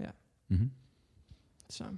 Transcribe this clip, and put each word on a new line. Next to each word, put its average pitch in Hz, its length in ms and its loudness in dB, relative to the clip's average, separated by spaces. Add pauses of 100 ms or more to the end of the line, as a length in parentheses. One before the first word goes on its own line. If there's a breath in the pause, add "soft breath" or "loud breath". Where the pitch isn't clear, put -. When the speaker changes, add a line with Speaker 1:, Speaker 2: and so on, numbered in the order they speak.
Speaker 1:
Ja. - 40 -6 (440)
Speaker 2:
Mhm. 104 220 4 (1000)
Speaker 1:
Så. - 140 -10 (140)